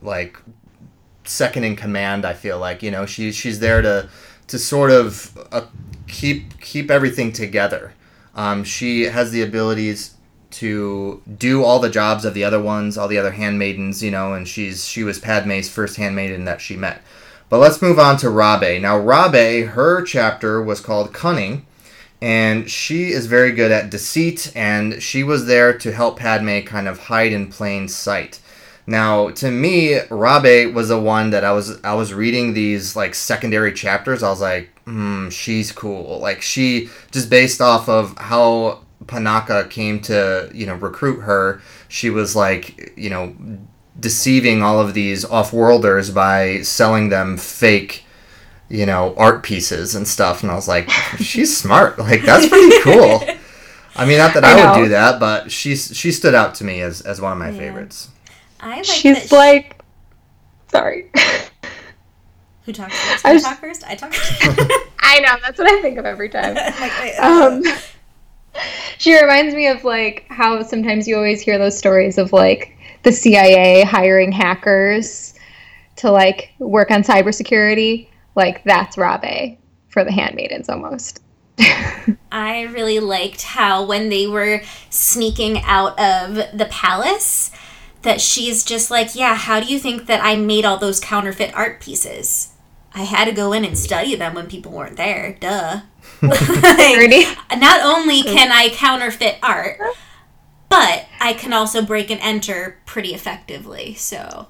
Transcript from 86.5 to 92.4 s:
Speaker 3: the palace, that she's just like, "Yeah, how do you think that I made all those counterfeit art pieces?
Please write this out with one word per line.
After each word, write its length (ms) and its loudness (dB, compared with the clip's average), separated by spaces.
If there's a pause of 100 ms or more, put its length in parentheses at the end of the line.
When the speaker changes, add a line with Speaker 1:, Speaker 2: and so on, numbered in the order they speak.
Speaker 3:
the 140 -4
palace, 800 -2 (520)
that 180 0
she's 420 -2
just 280 -6
like, 240 -2
"Yeah, 200 0
how 240 -2
do 80 -4
you 140 -2
think 260 -8
that 160 0
I 140 0
made 280 0
all 120 0
those 240 -4
counterfeit 540 -6
art 260 -8
pieces? 720 -8 (420)